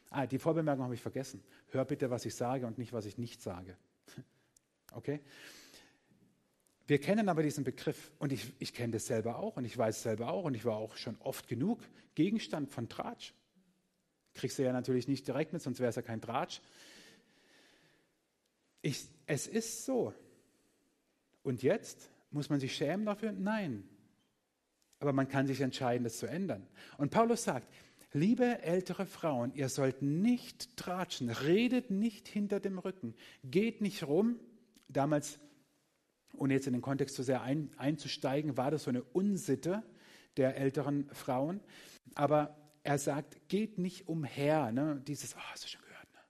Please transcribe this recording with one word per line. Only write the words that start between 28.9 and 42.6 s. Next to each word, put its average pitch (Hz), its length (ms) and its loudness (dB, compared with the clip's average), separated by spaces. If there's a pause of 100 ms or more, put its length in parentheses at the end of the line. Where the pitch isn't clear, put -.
Frauen, 135 480 -2
ihr 135 140 0
sollt 135 340 0
nicht 190 720 0
tratschen, 180 540 -4
redet 202 600 4
nicht 208 380 0
hinter 202 320 0
dem 196 180 -4
Rücken, 175 360 -6 (280)
geht 196 380 2
nicht 202 240 -2
rum." 202 340 4 (500)
Damals, 143 520 2 (960)
ohne 139 200 2
jetzt 135 120 2
in 127 60 2
den 123 100 0
Kontext 139 340 0
zu 135 60 -2
sehr 123 200 2
ein-, 139 340 -2
einzusteigen, 147 800 0
war 131 140 2
das 151 140 0
so 139 60 -2
eine 123 120 0
Unsitte 185 800 0 (540)
der 135 200 4
älteren 143 560 0
Frauen. 147 480 -2 (540)
Aber 147 420 4 (260)